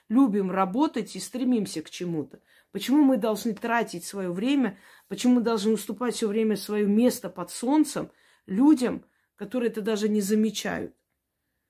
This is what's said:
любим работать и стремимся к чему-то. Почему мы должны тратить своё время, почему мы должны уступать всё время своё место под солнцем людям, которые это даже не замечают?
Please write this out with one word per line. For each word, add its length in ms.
любим 400
работать 680
и 40
стремимся 600
к 80
чему-то. 500
Почему 320
мы 140
должны 360
тратить 520
своё 260
время, 460
почему 280
мы 60
должны 320
уступать 420
всё 120
время 280
своё 320
место 420
под 220
солнцем 600
людям, 580
которые 340
это 120
даже 280
не 120
замечают? 760